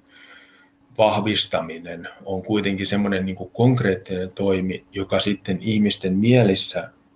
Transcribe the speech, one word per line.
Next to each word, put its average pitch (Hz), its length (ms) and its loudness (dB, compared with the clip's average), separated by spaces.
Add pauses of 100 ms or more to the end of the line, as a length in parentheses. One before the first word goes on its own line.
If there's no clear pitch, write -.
(960)
vahvistaminen 87 1120 -2 (160)
on 95 180 -6
kuitenkin 98 420 -2
semmoinen 101 400 0
niinku 92 200 -6
konkreettinen 98 840 0
toimi, 95 600 -2
joka 98 280 -2
sitten 101 420 -2
ihmisten 104 520 0
mielissä 104 760 4 (260)